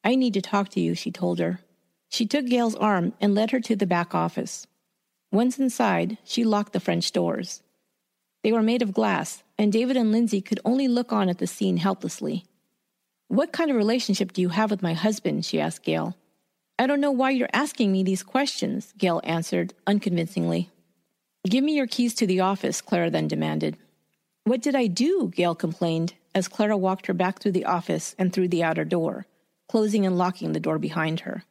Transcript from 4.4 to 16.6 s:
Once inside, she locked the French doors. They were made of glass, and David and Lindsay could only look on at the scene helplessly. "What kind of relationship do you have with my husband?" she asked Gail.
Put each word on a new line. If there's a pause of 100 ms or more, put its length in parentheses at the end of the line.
Once
inside,
she
locked
the
French
doors. (800)
They
were
made
of
glass, (160)
and
David
and
Lindsay
could
only
look
on
at
the
scene
helplessly. (840)
"What
kind
of
relationship
do
you
have
with
my
husband?"
she
asked
Gail. (600)